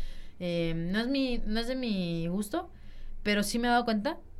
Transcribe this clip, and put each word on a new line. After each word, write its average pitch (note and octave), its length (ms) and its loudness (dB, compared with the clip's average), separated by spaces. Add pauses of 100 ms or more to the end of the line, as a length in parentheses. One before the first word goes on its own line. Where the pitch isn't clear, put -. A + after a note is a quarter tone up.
(420)
Eh, E3+ 360 0
no E3+ 220 0
es A#3 80 0
mi, C4 400 2
no G#3+ 140 2
es A#3 80 -2
de C4 80 0
mi F3+ 500 0
gusto, G#3+ 420 -2 (540)
pero G#3 220 4
sí A#3 160 0
me A#3+ 80 2
he - 20 6
dado A#3+ 140 6
cuenta A#3 340 0 (220)